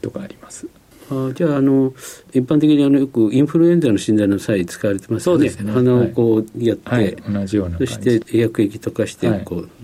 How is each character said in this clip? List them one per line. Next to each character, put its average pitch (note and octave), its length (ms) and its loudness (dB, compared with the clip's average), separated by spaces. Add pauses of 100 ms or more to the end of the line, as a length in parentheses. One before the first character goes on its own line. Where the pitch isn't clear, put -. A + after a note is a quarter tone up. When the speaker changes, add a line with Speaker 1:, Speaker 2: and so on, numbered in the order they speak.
Speaker 1:
ト - 80 -8
が - 140 -12
あ - 40 -14
り - 140 -20
ま - 80 -20
す。 - 160 -18 (420)
Speaker 2:
あ、 C3 280 -4
じ F3 80 -2
ゃ D#3 80 0
あ、 C#3+ 60 0
あ C3+ 40 0
の、 C3+ 320 2 (400)
一 C3 40 0
般 C#3 220 2
的 D3+ 80 4
に、 D3 160 4
あ C#3 60 4
の、 C#3 80 4
よ C3+ 80 2
く A#2 260 2
イ B2+ 60 0
ン C#3+ 80 4
フ D#3 140 0
ル E3+ 100 6
エ F3 60 4
ン F3 40 4
ザ C#3 120 2
の G2 80 2
診 G#2+ 160 0
断 G#2 120 2
の G2 120 0
際 F#2+ 260 -2
使 - 220 -6
わ G2+ 40 2
れ G2 80 -4
て - 140 -14
ま A2 60 -2
す - 100 -2
よ F3 80 4
ね。 - 0 -
Speaker 1:
そ - 20 2
う - 0 -
で C#3+ 120 2
す - 80 -14
ね。 G#2 120 -6
Speaker 2:
鼻 B2+ 300 4
を A#2 60 2
こ A2+ 360 2
う A#2+ 200 -8
や A2+ 100 2
っ G2+ 40 -4
て、 - 120 -18
Speaker 1:
は B2 100 0
い。 A2 40 2
は F#2+ 80 0
い。 - 60 -14 (140)
同 G2+ 140 -4
じ G#2 120 -4
よ G2 100 0
う - 20 -6
な E2+ 80 -8
感 C3 80 -2
じ。 B2 80 -8
Speaker 2:
そ G#2+ 80 -12
し A2+ 200 2
て、 - 180 -4
薬 A2+ 240 0
液 - 160 -4
溶 - 120 -8
か G#2 140 -4
し - 80 -10
て - 160 -4 (160)
こ F2 120 -8
う E2+ 120 -10 (140)